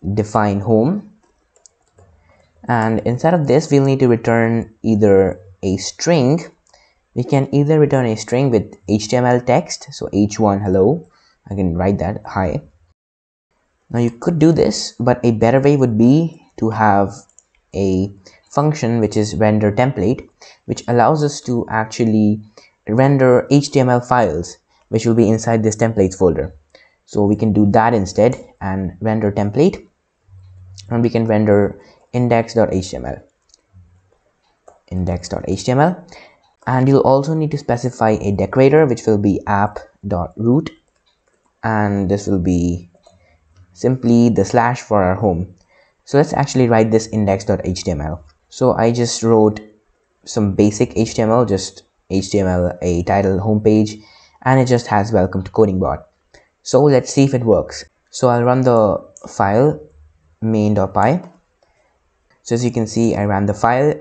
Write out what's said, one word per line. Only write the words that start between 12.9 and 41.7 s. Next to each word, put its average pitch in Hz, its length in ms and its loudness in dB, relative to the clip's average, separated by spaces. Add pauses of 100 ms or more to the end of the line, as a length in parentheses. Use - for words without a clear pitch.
Now 117 80 -4
you 117 140 0
could 170 260 -4
do 160 140 6
this, - 480 -2
but 123 240 0
a 120 80 2
better 117 280 2
way 143 160 4
would 123 220 0
be 151 480 2 (120)
to 113 120 -2
have 101 420 2 (600)
a 95 380 -2 (360)
function 143 520 -2
which 104 160 -2
is 107 180 -2
render 107 380 2
template, 123 560 -2 (380)
which - 200 -8
allows 120 380 2
us 147 180 -4
to 120 260 -4
actually 107 720 0 (460)
render 127 640 2
H 143 220 2
T 139 80 2
M 127 80 2
L 123 120 2
files, 98 580 -2 (320)
which 110 140 -2
will 117 120 2
be 113 120 4
inside 110 360 0
this 107 120 0
templates 107 400 0
folder. 82 380 0 (520)
So 104 180 -2
we 104 100 2
can 110 180 -2
do 104 200 4
that 113 200 2
instead 107 680 -2
and 95 400 -6
render 110 320 -2
template, 107 520 -2 (1080)
and 117 120 0
we 117 80 2
can 113 160 -2
render 104 560 2 (300)
index 117 420 0
dot 107 180 2
H 92 180 -4
T 64 80 -10
M 62 60 -12
L. - 160 -10 (1700)
Index 90 360 -6
dot 87 200 -8
H 98 160 -6
T 127 80 -2
M 135 80 2
L. 180 260 0 (600)
And 131 200 0
you'll 135 140 4
also 143 320 2
need 156 200 -2
to 143 60 -6
specify 120 520 -2 (100)
a 101 120 -2
decorator, 131 540 2
which 117 200 -4
will 110 100 2
be 101 300 0
app 101 320 -2 (280)
dot 87 300 -4
root, 127 340 0 (920)
and 101 440 -2